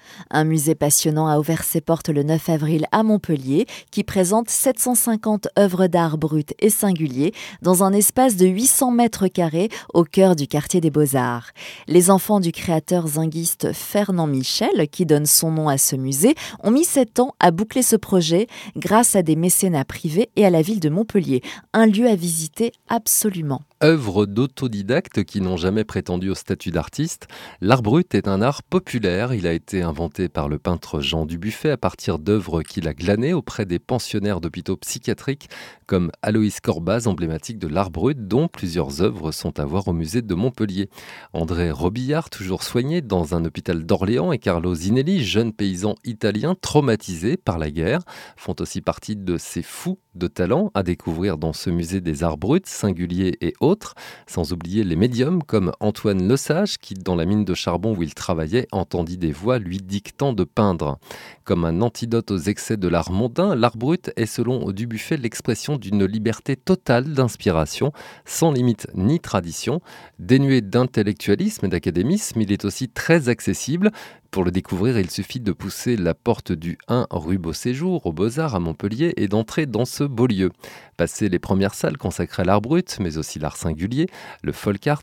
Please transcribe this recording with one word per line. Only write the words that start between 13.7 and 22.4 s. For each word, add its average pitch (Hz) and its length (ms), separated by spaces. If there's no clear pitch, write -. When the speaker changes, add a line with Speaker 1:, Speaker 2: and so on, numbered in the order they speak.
Speaker 1:
Fernand 185 540
Michel, 151 600
qui 175 200
donne 147 180
son - 240
nom 156 180
à 135 120
ce - 160
musée, 139 400
ont 202 60
mis 294 160
sept 254 340
ans 262 200
à 180 100
boucler 214 320
ce 226 140
projet 180 500
grâce 202 380
à 185 80
des 156 120
mécénats 170 500
privés 175 500
et 220 100
à 185 60
la 160 100
ville 196 180
de 156 100
Montpellier. 156 520
Un 220 140
lieu 220 200
à 214 80
visiter 165 560